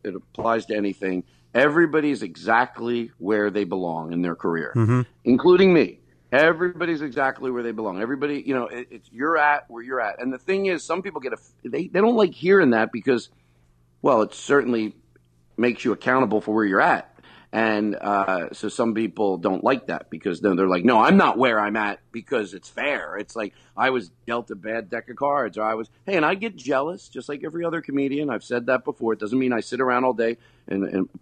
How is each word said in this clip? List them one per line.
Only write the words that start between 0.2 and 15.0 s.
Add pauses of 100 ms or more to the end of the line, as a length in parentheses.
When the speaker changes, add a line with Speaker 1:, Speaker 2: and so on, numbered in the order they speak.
Speaker 1:
to
anything, (320)
everybody's
exactly
where
they
belong
in
their
career,
Speaker 2:
Mm-hmm. (220)
Speaker 1:
including
me. (300)
Everybody's
exactly
where
they
belong.
Everybody,
you
know,
it,
it's,
you're
at
where
you're
at.
And
the
thing
is,
some
people
get
a, (300)
they,
they
don't
like
hearing
that
because, (760)
well,
it
certainly (640)